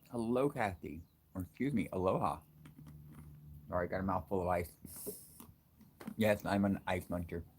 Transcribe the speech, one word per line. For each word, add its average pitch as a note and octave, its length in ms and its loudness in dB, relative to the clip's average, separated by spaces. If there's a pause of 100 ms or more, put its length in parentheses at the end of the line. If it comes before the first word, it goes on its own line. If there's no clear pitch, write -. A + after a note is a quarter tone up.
(120)
Hello, B2 380 2
Kathy. F#2+ 500 -2 (340)
Or F#2 100 -4
excuse B2+ 280 0
me, G#2+ 220 2
aloha. F#2 420 2 (1300)
Sorry, F2 180 2
got F#2+ 140 -2
a - 20 0
mouthful F#2+ 380 0
of F2 80 2
ice. F2 180 2 (1500)
Yes, G#2+ 260 4
I'm G2+ 220 4
an G2+ 200 2
ice F#2 240 0
muncher. E2+ 340 -2 (160)